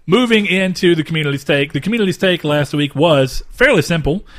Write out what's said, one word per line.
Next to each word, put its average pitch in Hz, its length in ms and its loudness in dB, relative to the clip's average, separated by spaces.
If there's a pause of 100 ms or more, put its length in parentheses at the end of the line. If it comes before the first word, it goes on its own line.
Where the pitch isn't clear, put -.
Moving 220 400 2
into 185 480 0
the 156 100 -2
community's 147 400 -4
take. 147 300 -2
The 143 80 -4
community's 202 380 -2
take 185 240 0
last 147 320 -2
week 147 200 -2
was 139 540 2
fairly 240 320 2
simple. 165 420 -2 (160)